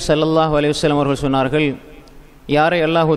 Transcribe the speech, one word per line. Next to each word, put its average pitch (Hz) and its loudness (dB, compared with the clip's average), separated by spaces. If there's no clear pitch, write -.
ஸல்லல்லாஹு 156 2
அலைஹி 151 0
வஸல்லம் 160 0
அவர்கள் 139 0
சொன்னார்கள், 135 0
"யாரை 160 0
அல்லாஹு 160 0